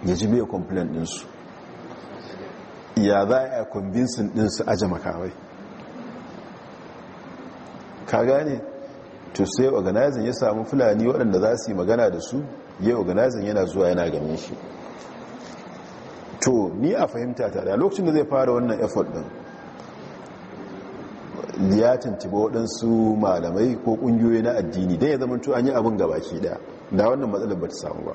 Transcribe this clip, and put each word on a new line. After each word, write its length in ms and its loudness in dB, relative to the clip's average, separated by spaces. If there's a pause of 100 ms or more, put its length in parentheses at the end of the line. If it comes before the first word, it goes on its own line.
Ya 100 2
ji 120 0
meye 180 4
complaint 460 -4
ɗinsu. 340 -6 (1700)
Ya 320 6
za 100 6
a 220 0
yi 120 -2
convincing 600 0
ɗinsu 340 0
aje 200 2
makamai. 440 -4 (2750)
Ka 200 2
gane? 360 2 (720)
To 120 2
sai 220 4
organizing 580 2
ya 80 0
samu 320 2
Fulani 420 4
waɗanda 320 4
za 180 4
su 140 -6
yi 60 -2
magana 320 4
da 100 -2
su, 240 -4 (360)
ya 180 4
organizing 500 2
yana 180 2
zuwa 240 2
yana 200 2
ganin 280 -2
shi. 180 -8 (1900)
To, 340 4
ni 180 0
a 140 2
fahimta 440 -4
ta, 120 -4
da 120 0
lokacin 300 2
da 80 4
zai 160 4
fara 240 4
wannan 300 0
effort 300 0
ɗin, 120 -6 (2500)
ya 180 6
tuntuɓi 380 -4
waɗansu 840 4
malamai 640 4
ko 120 2
ƙungiyoyi 480 4
na 140 4
addini, 400 0
don 120 4
ya 100 4
zama 200 0
to 140 0
an 120 2
yi 80 4
abin 240 4
gabaki 420 0
ɗaya, 200 -2 (320)
da 180 6
wannan 220 2
matsalar 280 -2
ba 80 -2
ta 80 -8
samu 300 -8
ba. 100 -6